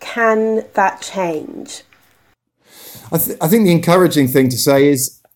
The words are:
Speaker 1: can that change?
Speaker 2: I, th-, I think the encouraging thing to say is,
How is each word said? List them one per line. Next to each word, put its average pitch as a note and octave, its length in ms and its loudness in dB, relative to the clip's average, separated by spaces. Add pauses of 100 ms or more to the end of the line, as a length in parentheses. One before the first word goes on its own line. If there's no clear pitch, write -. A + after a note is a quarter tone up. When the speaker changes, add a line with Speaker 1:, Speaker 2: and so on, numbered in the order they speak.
Speaker 1:
can A3 640 -2 (100)
that F#3+ 260 0
change? - 840 -10 (1300)
Speaker 2:
I, E3 60 0
th-, - 220 -6
I E3 60 -2
think G#3+ 180 2
the F3 80 4
encouraging E3+ 540 2
thing C3 220 2
to B2 100 -4
say C#3 300 2
is, C3 320 -2 (160)